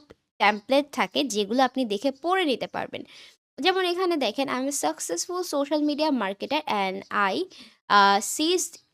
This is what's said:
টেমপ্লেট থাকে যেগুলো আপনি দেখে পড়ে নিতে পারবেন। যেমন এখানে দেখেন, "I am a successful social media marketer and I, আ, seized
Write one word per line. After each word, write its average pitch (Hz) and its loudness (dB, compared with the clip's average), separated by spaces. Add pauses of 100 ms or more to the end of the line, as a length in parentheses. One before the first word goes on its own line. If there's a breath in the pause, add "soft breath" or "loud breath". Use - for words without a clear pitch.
(380)
টেমপ্লেট 226 2
থাকে 254 -2
যেগুলো 214 0
আপনি 254 0
দেখে 208 -2
পড়ে 359 0
নিতে 254 0
পারবেন। - -8 (580 loud breath)
যেমন 370 2
এখানে 349 0
দেখেন, 269 -2
"I 254 -4
am 269 -4
a 285 -2
successful 349 -4 (120)
social 294 0
media 302 0
marketer 214 -2
and 196 -4
I, 202 0 (440 loud breath)
আ, 196 8 (180)
seized 339 0 (180)